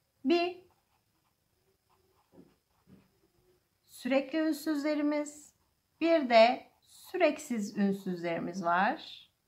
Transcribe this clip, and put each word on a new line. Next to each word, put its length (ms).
Bir, 360
sürekli 520
ünsüzlerimiz, 1160
bir 280
de 380
süreksiz 960
ünsüzlerimiz 840
var. 680